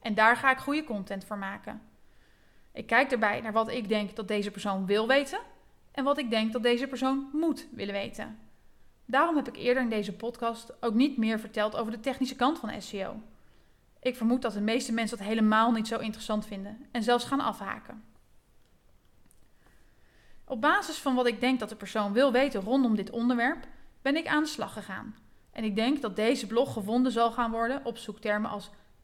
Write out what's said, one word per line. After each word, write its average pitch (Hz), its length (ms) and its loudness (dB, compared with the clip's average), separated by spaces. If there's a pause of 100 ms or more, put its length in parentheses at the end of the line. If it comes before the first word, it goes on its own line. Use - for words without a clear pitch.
En 214 120 -4
daar 220 240 8
ga 262 140 4
ik 254 60 2
goede 294 260 -2
content 196 420 -8
voor 208 120 -10
maken. 202 440 -10 (920)
Ik 220 140 -10
kijk 262 220 4
daarbij 220 320 0
naar 220 120 -6
wat 220 160 2
ik 214 200 -4
denk 208 260 -2
dat 208 120 -8
deze 208 240 -2
persoon 196 340 -4
wil 214 220 2
weten 285 320 2 (520)
en 277 120 -4
wat 285 140 2
ik 254 120 -2
denk 220 240 0
dat 233 100 -2
deze 240 240 2
persoon 269 440 -2
moet 311 400 0
willen 202 220 -6
weten. 214 460 -8 (640)
Daarom 302 300 4
heb 247 120 0
ik 233 80 -10
eerder 247 280 0
in 233 60 0
deze 208 240 -2
podcast 233 720 -8
ook 233 100 0
niet 269 240 4
meer 220 220 0
verteld 214 360 -2
over 220 160 -4
de 202 80 -10
technische - 360 -4
kant 294 240 2
van - 220 -8
S - 100 -14
E 196 140 -6
O. 220 160 -10 (800)
Ik 247 160 -2
vermoed 240 260 2
dat 220 120 -2
de 202 80 -4
meeste 226 320 0
mensen 226 240 -2
dat 196 100 -10
helemaal 220 440 6
niet 220 160 2
zo 226 100 -2
interessant 214 480 -4
vinden 208 460 -12
en 226 120 -2
zelfs 240 220 4
gaan 277 140 0
afhaken. - 640 -6 (2500)
Op 226 160 -8
basis 339 360 2
van 262 180 0
wat 247 120 2
ik 214 120 0
denk 254 200 2
dat 208 100 -6
de 214 60 -12
persoon 202 380 -2
wil 262 180 6
weten 247 300 2
rondom 233 340 4
dit 202 140 -2
onderwerp, 240 580 0 (340)
ben 277 140 0
ik 330 120 -2
aan 302 160 2
de 302 60 -2
slag - 240 -6
gegaan. 202 420 -12 (360)
En 226 120 -6
ik 208 120 0
denk 254 260 2
dat 214 140 -4
deze 220 320 2
blog 233 260 2
gevonden 233 380 2
zal 233 200 2
gaan 226 200 -2
worden 240 340 -2
op 233 120 -6
zoektermen 208 520 -4
als 202 200 -10 (340)